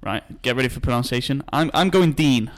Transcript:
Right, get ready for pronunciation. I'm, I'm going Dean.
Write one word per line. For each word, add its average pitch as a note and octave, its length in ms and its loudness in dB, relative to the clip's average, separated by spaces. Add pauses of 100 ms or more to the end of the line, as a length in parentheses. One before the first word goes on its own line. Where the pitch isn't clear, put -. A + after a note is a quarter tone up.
Right, - 400 -8
get B2 140 -2
ready B2+ 120 0
for - 120 -6
pronunciation. B2 600 -2 (100)
I'm, D#3 200 0
I'm F#3 160 2
going F3+ 240 4
Dean. C3 460 2